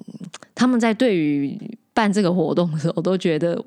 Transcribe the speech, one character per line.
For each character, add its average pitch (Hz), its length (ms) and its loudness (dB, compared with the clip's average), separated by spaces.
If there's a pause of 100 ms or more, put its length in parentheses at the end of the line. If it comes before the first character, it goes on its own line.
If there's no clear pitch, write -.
(520)
他 240 140 2
们 254 140 2
在 226 120 2
对 220 240 2
于 147 400 0 (360)
办 208 200 2
这 196 80 0
个 180 120 2
活 165 200 2
动 175 200 2
的 156 60 -2
时 156 120 -2
候 - 100 -4
都 180 160 0
觉 170 220 0
得， 170 280 -2